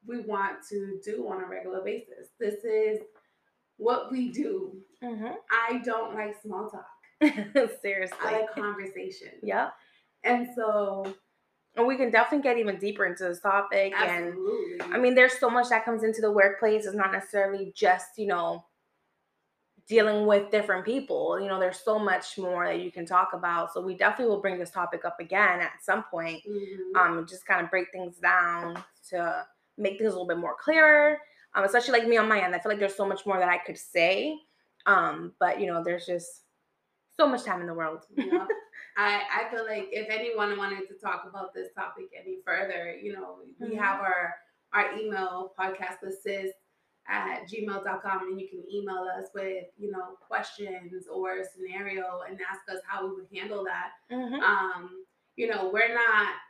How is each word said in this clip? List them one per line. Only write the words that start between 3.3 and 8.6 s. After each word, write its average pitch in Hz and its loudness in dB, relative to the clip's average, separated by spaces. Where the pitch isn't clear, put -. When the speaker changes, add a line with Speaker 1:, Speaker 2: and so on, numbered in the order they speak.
Speaker 1:
what 247 0
we 254 -2
do. 190 -4
Speaker 2:
Mm-hmm. 233 -6
Speaker 1:
I 233 0
don't 226 -4
like 208 -6
small 214 -8
talk. - -16
Speaker 2:
<laughs> 233 4
Seriously. 196 -4
Speaker 1:
I 165 -2
like 220 -2
conversation. 190 -8